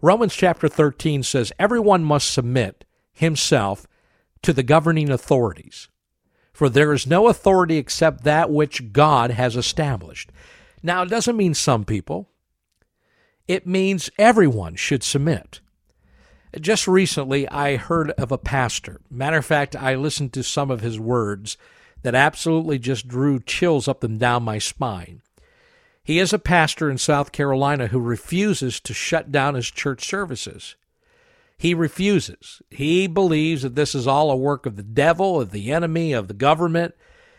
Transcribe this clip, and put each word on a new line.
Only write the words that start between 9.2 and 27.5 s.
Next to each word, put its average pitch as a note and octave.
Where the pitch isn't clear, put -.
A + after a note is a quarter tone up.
has A#2
established." B2
Now, F3+
it F3+
doesn't A3+
mean F#3
some A#2
people. D#3
It F3+
means F#3+
everyone D3
should -
submit. -
Just E3+
recently, C#3+
I C#3+
heard D#3
of -
a B2+
pastor. -
Matter C#3
of C#3+
fact, C#3+
I C3+
listened C#3
to C3
some C#3
of A2+
his A2+
words A2
that A#2+
absolutely D#3
just B2
drew C3
chills D#3+
up C3+
and A2
down A#2+
my G#2+
spine. F#2
He D#3+
is F#3
a G#3+
pastor D#3+
in C3+
South C#3+
Carolina C#3